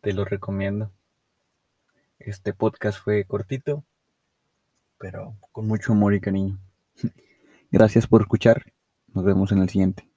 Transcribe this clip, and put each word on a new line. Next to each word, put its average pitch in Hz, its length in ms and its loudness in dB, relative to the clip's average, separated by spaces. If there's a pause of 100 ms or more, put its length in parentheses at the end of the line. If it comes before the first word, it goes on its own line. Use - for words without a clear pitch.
Te 101 120 -4
lo 98 120 -2
recomiendo. 98 640 -6 (1300)
Este 101 360 -8
podcast 107 440 -2
fue 104 260 -2
cortito, 139 600 -6 (1120)
pero 92 380 -14 (160)
con 110 140 -8
mucho 110 260 -2
amor 104 220 4
y 98 60 0
cariño. 98 380 -4 (380)
<laughs> - 760 -12
Gracias 110 340 4
por 113 140 6
escuchar. - 520 2 (400)
Nos 92 120 -2
vemos 98 260 2
en 98 80 4
el 95 100 2
siguiente. 95 480 -2